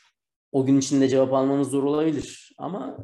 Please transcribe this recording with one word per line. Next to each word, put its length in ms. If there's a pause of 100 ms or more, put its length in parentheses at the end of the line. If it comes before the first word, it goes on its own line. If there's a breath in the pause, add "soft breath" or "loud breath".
(520 soft breath)
o 140
gün 140
içinde 300
cevap 240
almanız 340
zor 160
olabilir. 760
Ama 460